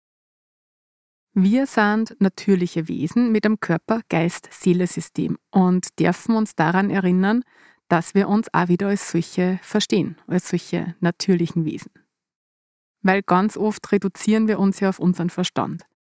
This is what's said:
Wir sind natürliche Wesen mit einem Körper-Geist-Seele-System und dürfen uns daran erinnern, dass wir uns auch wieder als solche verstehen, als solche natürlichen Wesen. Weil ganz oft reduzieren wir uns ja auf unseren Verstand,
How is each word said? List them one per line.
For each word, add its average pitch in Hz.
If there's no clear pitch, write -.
Wir 208
sind 214
natürliche 180
Wesen 226
mit 214
einem 214
Körper-Geist-Seele-System -
und 180
dürfen 175
uns 220
daran 185
erinnern, 190
dass 170
wir 196
uns 208
auch 175
wieder 180
als 196
solche 180
verstehen, 208
als -
solche 170
natürlichen 170
Wesen. -
Weil 196
ganz 185
oft -
reduzieren 214
wir 214
uns 196
ja 196
auf -
unseren 175
Verstand, 165